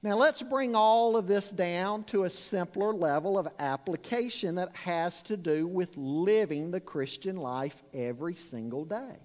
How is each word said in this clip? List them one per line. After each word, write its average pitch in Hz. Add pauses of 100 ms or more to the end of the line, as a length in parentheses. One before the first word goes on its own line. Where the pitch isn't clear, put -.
Now 208
let's 285
bring 254
all 226
of 208
this 196
down 190
to 196
a 175
simpler 196
level 175
of 160 (100)
application 175
that 180
has 175
to 214
do 160
with 180
living 156
the 185
Christian 165
life 135 (120)
every 131
single 120
day. 220